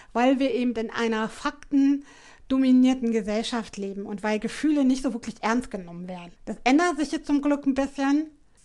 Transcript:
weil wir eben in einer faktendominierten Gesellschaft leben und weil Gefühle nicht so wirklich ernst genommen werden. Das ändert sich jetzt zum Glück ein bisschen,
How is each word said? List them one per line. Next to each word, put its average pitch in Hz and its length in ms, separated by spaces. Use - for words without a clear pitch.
weil 254 260
wir 269 140
eben 247 220
in 226 160
einer 220 400
faktendominierten 262 1800
Gesellschaft 220 680
leben 196 260
und 208 180
weil 214 180
Gefühle 285 440
nicht 262 180
so 226 120
wirklich 233 260
ernst 240 300
genommen 175 380
werden. 175 240
Das 214 200
ändert 302 340
sich 302 120
jetzt 320 160
zum 285 140
Glück 285 240
ein 277 80
bisschen, 277 540